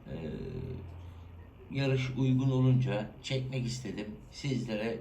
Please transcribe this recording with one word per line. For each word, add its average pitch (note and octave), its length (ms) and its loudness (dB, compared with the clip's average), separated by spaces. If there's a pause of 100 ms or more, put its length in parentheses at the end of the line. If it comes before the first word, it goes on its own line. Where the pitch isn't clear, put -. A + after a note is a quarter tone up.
e, - 100 -8 (1500)
yarış C3 480 2
uygun C3 320 6
olunca B2+ 560 6 (160)
çekmek B2+ 440 -2
istedim. G2+ 400 -4 (260)
Sizlere A2 680 -2